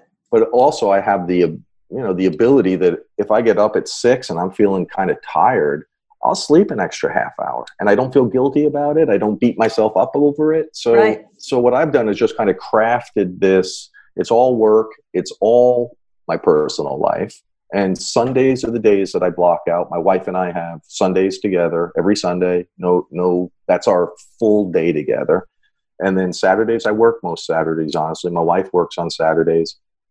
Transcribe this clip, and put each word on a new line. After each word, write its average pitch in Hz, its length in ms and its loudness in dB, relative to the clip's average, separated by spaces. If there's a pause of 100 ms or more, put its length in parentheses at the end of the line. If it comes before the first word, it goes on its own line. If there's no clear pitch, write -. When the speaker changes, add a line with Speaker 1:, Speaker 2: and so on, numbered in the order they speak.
(320)
Speaker 1:
But 113 180 4
also 120 400 2
I 98 100 4
have 95 280 -2
the, 90 100 0
you 85 220 0 (300)
know, 107 240 -4
the 92 120 0
ability 95 500 2
that 87 240 0 (180)
if 104 120 -4
I 110 120 2
get 107 160 2
up 107 180 2
at 87 120 -2
six 123 420 -2
and 85 100 -6
I'm 92 100 -4
feeling 95 360 0
kinda 90 300 -4 (140)
tired, 80 540 0 (400)
I'll - 100 0
sleep 180 360 2
an 117 100 -6
extra - 320 -4
half - 280 -4
hour 62 240 -8 (140)
and 101 120 0
I 104 40 6
don't 131 180 -2
feel 131 120 4
guilty 131 400 0
about 147 320 -2
it. 156 140 2
I 98 80 2
don't 107 200 -2
beat 120 200 0
myself 110 380 0
up 123 180 0
over 147 400 0
it. 160 200 -4
So, - 200 0
Speaker 2:
Right. - 300 2 (120)
Speaker 1:
so - 240 -4
what 123 140 4
I've 147 180 0
done 120 160 2
is 101 80 -2
just - 200 0
kinda 101 180 0
crafted 110 880 -2
this. 95 500 0 (260)
It's 90 140 -4
all 123 260 2
work. 110 340 4 (220)
It's - 280 -4
all 120 560 2 (300)
my 82 120 -4
personal 76 600 0
life. - 440 -4 (320)
And 95 240 -2
Sundays 127 640 0
are 113 60 -6
the 117 80 -4
days 101 340 2
that 90 100 -2
I 90 60 0
block 87 400 0
out. 85 220 -2
My 87 80 -4
wife 92 280 0
and 92 100 -6
I 90 160 -2
have 85 320 -10
Sundays 95 560 -2
together 87 580 -2
every 95 180 0
Sunday. 90 520 -2 (100)
No, 90 320 0
no, 90 400 -2 (160)
that's - 220 0
our 90 240 0 (260)
full 104 320 2
day 85 220 0
together. 76 540 -2 (520)
And 95 180 -2
then 92 160 -2
Saturdays, 107 540 0
I 107 60 0
work 113 300 2
most 85 220 -8
Saturdays, 80 500 -2
honestly. 82 360 -6
My 85 100 -2
wife 85 320 0
works 87 240 -2
on 85 140 -6
Saturdays. 82 680 0 (340)